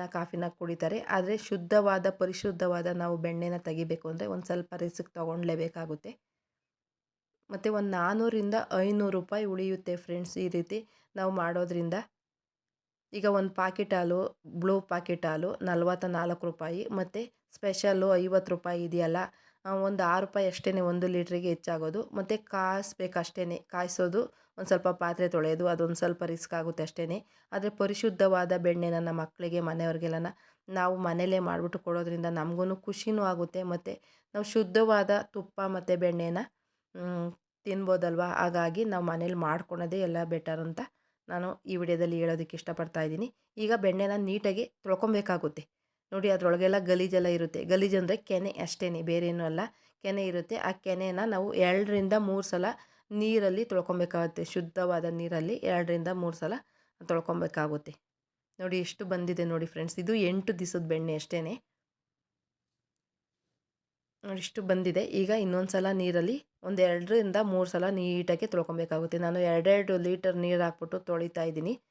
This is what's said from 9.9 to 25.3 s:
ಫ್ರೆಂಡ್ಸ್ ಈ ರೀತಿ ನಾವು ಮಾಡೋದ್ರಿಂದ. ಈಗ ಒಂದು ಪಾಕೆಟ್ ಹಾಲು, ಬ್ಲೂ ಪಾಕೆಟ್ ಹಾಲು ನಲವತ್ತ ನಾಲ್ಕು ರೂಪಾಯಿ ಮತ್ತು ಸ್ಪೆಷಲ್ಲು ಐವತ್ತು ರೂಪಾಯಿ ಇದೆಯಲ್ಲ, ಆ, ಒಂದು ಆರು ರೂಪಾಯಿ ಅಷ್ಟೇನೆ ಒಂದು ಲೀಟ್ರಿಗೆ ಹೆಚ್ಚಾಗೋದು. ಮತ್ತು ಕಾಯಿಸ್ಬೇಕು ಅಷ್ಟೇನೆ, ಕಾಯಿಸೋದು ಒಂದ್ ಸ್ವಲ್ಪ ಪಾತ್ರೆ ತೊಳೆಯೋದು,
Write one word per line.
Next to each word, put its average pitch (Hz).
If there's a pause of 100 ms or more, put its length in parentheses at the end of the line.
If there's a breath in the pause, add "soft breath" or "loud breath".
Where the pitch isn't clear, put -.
ಫ್ರೆಂಡ್ಸ್ 175
ಈ 185
ರೀತಿ 175 (280 soft breath)
ನಾವು 190
ಮಾಡೋದ್ರಿಂದ. 175 (1200)
ಈಗ 202
ಒಂದು 196
ಪಾಕೆಟ್ 190
ಹಾಲು, 175
ಬ್ಲೂ 185
ಪಾಕೆಟ್ 175
ಹಾಲು 160
ನಲವತ್ತ 180
ನಾಲ್ಕು 175
ರೂಪಾಯಿ 170
ಮತ್ತು 202 (220)
ಸ್ಪೆಷಲ್ಲು 190
ಐವತ್ತು 185
ರೂಪಾಯಿ 175
ಇದೆಯಲ್ಲ, 170 (480 soft breath)
ಆ, 190
ಒಂದು 196
ಆರು 180
ರೂಪಾಯಿ 196
ಅಷ್ಟೇನೆ 185
ಒಂದು 175
ಲೀಟ್ರಿಗೆ 175
ಹೆಚ್ಚಾಗೋದು. 165
ಮತ್ತು 208
ಕಾಯಿಸ್ಬೇಕು 190
ಅಷ್ಟೇನೆ, 175
ಕಾಯಿಸೋದು 180 (100)
ಒಂದ್ 185
ಸ್ವಲ್ಪ 180
ಪಾತ್ರೆ 175
ತೊಳೆಯೋದು, 160